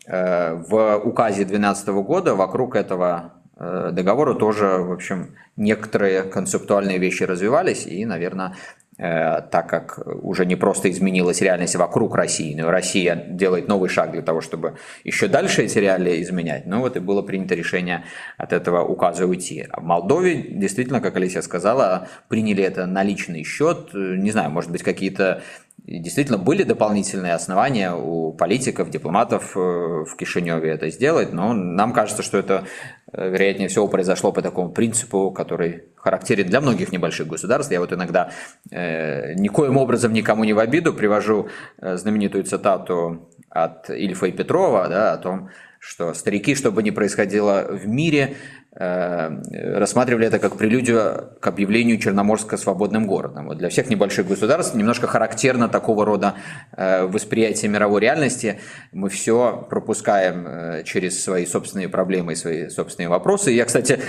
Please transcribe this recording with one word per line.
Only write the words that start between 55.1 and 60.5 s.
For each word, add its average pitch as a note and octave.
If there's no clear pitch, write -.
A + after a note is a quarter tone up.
такого G#2
рода, G2+
э, F#2
восприятие G#2+
мировой G#2
реальности. A#2+
Мы G2
все A2+
пропускаем, F#2+
э, E2